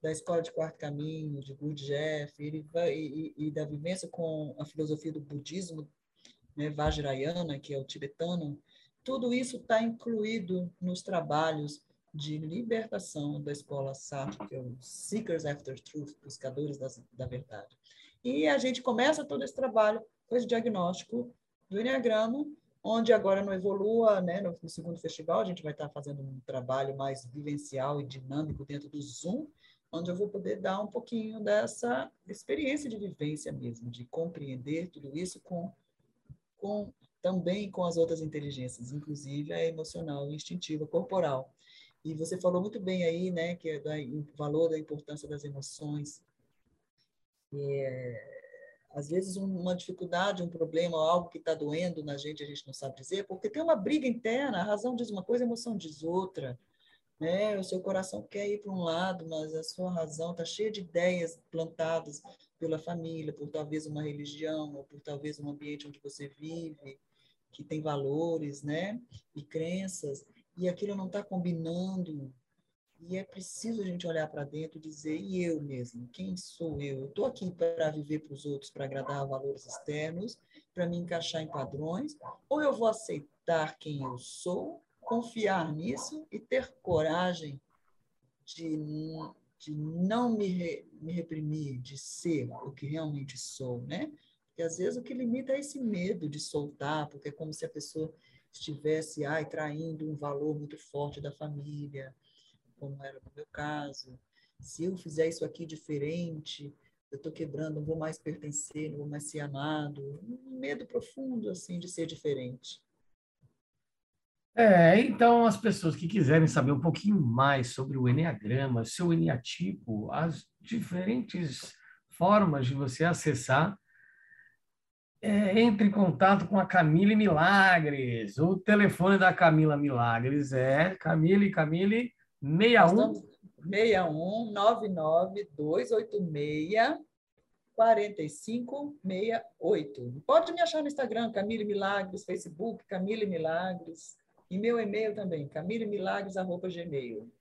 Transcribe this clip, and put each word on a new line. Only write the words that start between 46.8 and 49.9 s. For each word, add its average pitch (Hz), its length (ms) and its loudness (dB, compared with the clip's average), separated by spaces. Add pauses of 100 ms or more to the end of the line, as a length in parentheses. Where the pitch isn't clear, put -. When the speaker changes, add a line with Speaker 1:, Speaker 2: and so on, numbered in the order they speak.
Speaker 1:
E, 139 320 -4
é, 127 600 -8 (520)
às 143 160 -8
vezes, 185 280 0
um, 196 80 -4
uma 180 300 -2
dificuldade, 180 680 -2